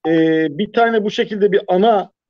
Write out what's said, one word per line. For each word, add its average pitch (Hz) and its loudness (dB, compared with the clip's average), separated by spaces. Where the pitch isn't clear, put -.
e, 160 2
bir 180 -6
tane 233 0
bu 208 -4
şekilde 214 -2
bir 196 0
ana 196 2